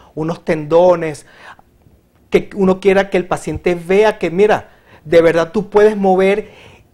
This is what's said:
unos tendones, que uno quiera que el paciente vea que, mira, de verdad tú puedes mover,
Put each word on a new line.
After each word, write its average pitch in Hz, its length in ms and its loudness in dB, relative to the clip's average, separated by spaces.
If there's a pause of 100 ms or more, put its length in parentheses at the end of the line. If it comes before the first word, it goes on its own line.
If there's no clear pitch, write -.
(160)
unos 160 280 -6
tendones, 165 840 0 (1040)
que - 240 -2
uno 190 240 0
quiera 196 320 0
que 196 60 -2
el 180 100 -4
paciente 165 480 -4
vea 202 420 0
que, 175 140 -6
mira, 190 380 0 (360)
de 165 160 4
verdad 165 300 0
tú 202 180 -6
puedes 208 280 2
mover, 196 520 0 (440)